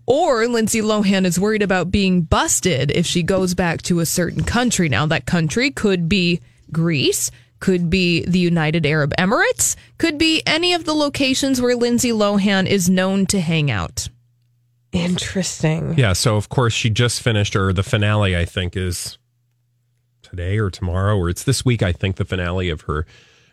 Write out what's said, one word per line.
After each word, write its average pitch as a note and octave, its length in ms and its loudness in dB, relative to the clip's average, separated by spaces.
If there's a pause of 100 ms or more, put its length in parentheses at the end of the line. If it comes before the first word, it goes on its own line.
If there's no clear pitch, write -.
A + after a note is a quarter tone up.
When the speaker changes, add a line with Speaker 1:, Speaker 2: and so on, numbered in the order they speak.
Speaker 1:
or C4 420 2
Lindsay A3+ 360 0
Lohan G3+ 420 2
is F3+ 160 0
worried G#3 220 0
about F#3 280 0
being F#3+ 300 2
busted F#3 720 0
if - 160 0
she F3 160 0
goes F#3 320 0
back E3+ 280 -2
to E3+ 180 0
a E3 60 0
certain D#3+ 380 -2
country. A3 460 0
Now, B2+ 160 0
that D#3 180 -2
country F3+ 460 0
could F#3 380 0
be F3 320 0 (300)
Greece, E3 600 -2 (300)
could F3+ 280 0
be F3 380 2
the F3+ 140 2
United E3+ 440 0
Arab D3 340 0
Emirates, D4 560 0 (240)
could D#4+ 200 -2
be D#4+ 280 2
any E4+ 280 0
of E4 100 -4
the D#4 100 -2
locations C4+ 680 0
where B3 140 2
Lindsay A#3+ 340 0
Lohan G3+ 560 2
is F#3 240 2
known F#3+ 360 2
to G3+ 140 0
hang D#3 300 0
out. - 380 -4 (840)
Speaker 2:
Interesting. E3+ 1040 -2
Speaker 3:
Yeah, G#2+ 140 4
so G#2+ 240 0
of G#2 120 -2
course A#2+ 240 0
she - 160 -2
just A#2 320 0
finished, G#2+ 360 0
or F#2+ 160 2
the F#2+ 100 0
finale, G#2 540 0
I F2 80 0
think, F2+ 320 -6
is F#2 420 -6 (1040)
today F#2 360 -4
or G2+ 120 0
tomorrow, F#2+ 460 0
or F2 120 0
it's - 140 -4
this - 220 0
week, B2 180 2
I F#2+ 100 2
think, F#2+ 240 -2
the G2 80 -4
finale F2+ 460 -2
of D#2 120 -6
her D#2 220 -4 (480)